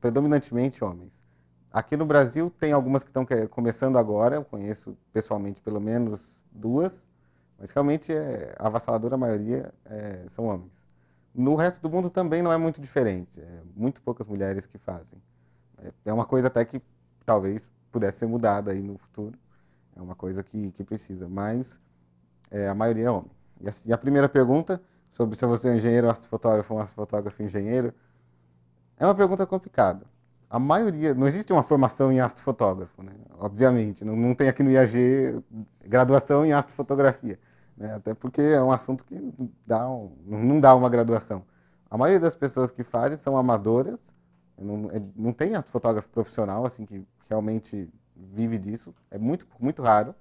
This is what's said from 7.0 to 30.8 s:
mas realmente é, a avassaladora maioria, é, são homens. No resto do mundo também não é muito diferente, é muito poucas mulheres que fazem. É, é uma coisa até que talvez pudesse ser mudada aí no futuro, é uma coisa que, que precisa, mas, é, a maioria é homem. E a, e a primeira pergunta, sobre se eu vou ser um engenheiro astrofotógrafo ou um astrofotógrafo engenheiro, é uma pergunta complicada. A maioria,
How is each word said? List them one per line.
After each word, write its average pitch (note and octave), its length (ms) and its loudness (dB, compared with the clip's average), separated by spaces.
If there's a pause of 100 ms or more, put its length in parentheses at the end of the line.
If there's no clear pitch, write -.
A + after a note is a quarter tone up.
mas G2+ 120 -18
realmente C#3+ 420 -2
é, D3+ 460 -6
a - 80 -4
avassaladora A#2 500 -2
maioria, A#2+ 560 -4 (120)
é, G#2 440 -14
são A#2 180 -8
homens. F2+ 380 -10 (500)
No B2+ 200 2
resto E3+ 260 -2
do D#3+ 100 -6
mundo F3+ 200 -2
também E3+ 320 -2
não E3+ 100 2
é E3 60 2
muito E3 220 -2
diferente, G2+ 600 -4
é E2+ 200 -20 (160)
muito A#2+ 260 -4
poucas A#2 240 -8
mulheres G2 400 -6
que - 120 -20
fazem. F2 420 -14 (560)
É, - 160 -20 (140)
é G#2+ 60 -2
uma A2+ 120 0
coisa B2+ 240 2
até A#2+ 160 2
que B2+ 180 -12 (420)
talvez G#2 440 0 (240)
pudesse G2+ 260 -2
ser A#2 80 -4
mudada G#2 460 0
aí F#2+ 100 -6
no G2 160 -10
futuro, G#2+ 400 -14 (560)
é F2+ 60 -20
uma F2+ 140 -14
coisa F#2 280 -8
que, G2+ 300 -8
que G2+ 100 -14
precisa, F#2+ 460 -12
mas, G#2+ 520 -6 (680)
é, G2+ 180 -4
a G2 60 -2
maioria A2+ 320 0
é B2 40 2
homem. F#2+ 200 -4 (300)
E F#2+ 80 -10
a, G#2 40 -10 (140)
e A2+ 60 0
a A#2 60 0
primeira C#3 300 2
pergunta, C#3+ 520 2 (320)
sobre A2 240 -4
se - 80 -4
eu B2 40 2
vou A#2+ 100 2
ser B2 120 0
um A#2+ 60 2
engenheiro A#2 320 2
astrofotógrafo A2 640 -2
ou G#2+ 80 -4
um - 20 -4
astrofotógrafo G#2 600 -8
engenheiro, G#2+ 500 -4 (1080)
é C#3+ 60 -2
uma G3 100 4
pergunta F#3+ 320 2
complicada. G#2+ 600 0 (440)
A A#2 80 -2
maioria, D#3 560 0